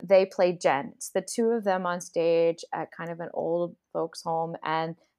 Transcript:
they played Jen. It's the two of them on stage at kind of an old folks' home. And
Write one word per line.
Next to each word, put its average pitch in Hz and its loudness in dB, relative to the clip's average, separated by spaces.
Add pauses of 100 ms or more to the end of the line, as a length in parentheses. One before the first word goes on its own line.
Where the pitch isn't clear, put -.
they 190 6
played 180 0
Jen. 139 2
It's - -12
the 190 -2
two 226 0
of 233 -2
them 185 0
on 175 -4
stage 165 2
at 160 -6
kind 170 -8
of 165 -12
an 170 -8
old 170 -2 (160)
folks' 165 -6
home. 165 -4
And 160 -4 (220)